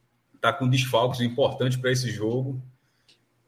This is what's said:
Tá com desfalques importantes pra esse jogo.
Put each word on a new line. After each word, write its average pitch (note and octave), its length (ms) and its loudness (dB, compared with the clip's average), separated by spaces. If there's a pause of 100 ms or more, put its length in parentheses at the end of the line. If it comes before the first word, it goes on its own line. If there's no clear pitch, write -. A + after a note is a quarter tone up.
(400)
Tá A#2 120 2
com B2+ 160 0
desfalques B2 520 2
importantes B2 580 0
pra B2+ 120 0
esse B2+ 200 0
jogo. B2+ 500 -4 (880)